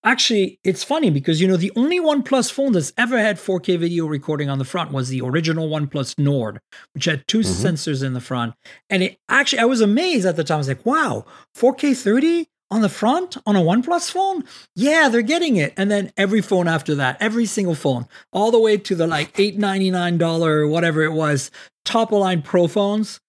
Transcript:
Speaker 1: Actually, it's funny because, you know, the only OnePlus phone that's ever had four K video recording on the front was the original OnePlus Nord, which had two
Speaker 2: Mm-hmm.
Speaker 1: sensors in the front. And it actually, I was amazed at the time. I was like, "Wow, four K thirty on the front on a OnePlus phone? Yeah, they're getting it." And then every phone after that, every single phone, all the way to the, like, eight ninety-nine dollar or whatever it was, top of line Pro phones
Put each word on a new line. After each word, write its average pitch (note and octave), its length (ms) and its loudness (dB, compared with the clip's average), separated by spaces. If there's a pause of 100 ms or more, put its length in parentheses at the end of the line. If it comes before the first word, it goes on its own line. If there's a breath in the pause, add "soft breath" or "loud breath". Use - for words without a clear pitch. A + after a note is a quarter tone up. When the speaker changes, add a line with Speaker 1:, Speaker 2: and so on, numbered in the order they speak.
Speaker 1:
Actually, A3 600 0
it's - 220 -2
funny C#4+ 240 0
because, D#3 320 0
you F#3+ 80 4
know, F#3 80 2
the F3 180 -2
only D#4 240 0
OnePlus C#4 500 0
phone C#4 220 0
that's E3 260 0
ever A#3+ 200 0
had G#3+ 200 0
four F#3 220 -4
K F3+ 160 0
video E3+ 300 -2
recording D3 440 -4
on C#3 80 -2
the C3+ 60 -2
front D#3 300 -6
was B2+ 160 -4
the C3 120 -4
original D#3+ 460 -2
OnePlus D3 500 -4
Nord, B2+ 440 0 (320 loud breath)
which C#3+ 120 -6
had D3+ 220 -2
two A3 120 0
Speaker 2:
Mm-hmm. G2 280 0
Speaker 1:
sensors D3 360 -2
in C3 100 -4
the B2 80 -6
front. A#2+ 320 -4 (360 loud breath)
And F#3 140 0
it - 140 -6 (100)
actually, C4 320 0
I A#3 60 4
was B3 160 2
amazed A#3 440 2
at E3+ 120 0
the D#3 80 -2
time. D#3+ 100 0
I - 40 -2
was C3+ 100 -2
like, C3 160 -6
"Wow, B3 400 0 (300 loud breath)
four C4 180 2
K C#4+ 200 0
thirty D4+ 540 2 (240)
on A3 100 2
the G#3 80 2
front E4+ 460 -2 (100)
on G#3 120 2
a F3+ 40 4
OnePlus B3 480 0
phone? F#4+ 360 -2 (300 loud breath)
Yeah, D4 340 4
they're A#3 140 2
getting D4+ 340 0
it." D3 180 0
And G3 160 0
then G3+ 240 -2
every G3+ 260 2
phone F3+ 280 0
after D#3 260 -2
that, C3+ 240 -2
every A3 280 0
single F3+ 280 -2
phone, B2+ 300 -2 (260 loud breath)
all G#3+ 200 0
the A#3 80 6
way G#3+ 180 4
to G3+ 180 -4
the, E3 120 0
like, D3+ 300 -2
eight G3+ 200 2
ninety-nine F#3 600 0
dollar E3 420 2
or D3+ 80 2
whatever D#3+ 360 0
it D#3+ 100 0
was, D3 380 -2 (320 loud breath)
top A3+ 300 0
of G3+ 60 4
line F#3 240 0
Pro F3 240 2
phones G3+ 600 -2